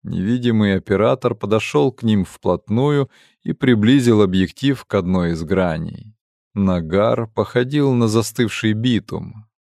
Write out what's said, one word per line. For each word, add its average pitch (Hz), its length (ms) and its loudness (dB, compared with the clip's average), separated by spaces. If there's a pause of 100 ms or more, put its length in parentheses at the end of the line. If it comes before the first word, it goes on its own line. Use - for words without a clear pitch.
Невидимый 107 720 0
оператор 117 580 0
подошёл 110 580 -2
к - 120 -16
ним 107 220 2
вплотную 127 840 -2 (320)
и - 120 -6
приблизил 120 680 4
объектив 95 640 0
к - 80 -8
одной 90 380 0
из 82 120 -4
граней. 87 720 -4 (380)
Нагар 98 720 0
походил 127 680 -2
на 120 140 2
застывший 110 680 0
битум. 107 760 -4 (220)